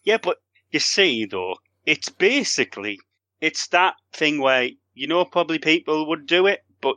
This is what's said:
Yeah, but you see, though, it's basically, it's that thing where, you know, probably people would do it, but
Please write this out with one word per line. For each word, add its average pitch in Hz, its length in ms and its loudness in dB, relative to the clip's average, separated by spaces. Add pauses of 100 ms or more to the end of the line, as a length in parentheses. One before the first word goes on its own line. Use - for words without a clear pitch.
Yeah, 214 140 2
but - 200 -2 (320)
you 151 80 -2
see, 135 480 0
though, 92 300 -6 (280)
it's - 240 -2
basically, 139 920 -2 (420)
it's - 280 -2
that 180 260 2 (180)
thing 151 280 0
where, 131 300 2 (240)
you 135 120 -10
know, 170 180 2
probably 165 340 -2
people 156 500 0
would 156 180 -6
do 170 200 2
it, 202 140 0 (200)
but 131 160 -2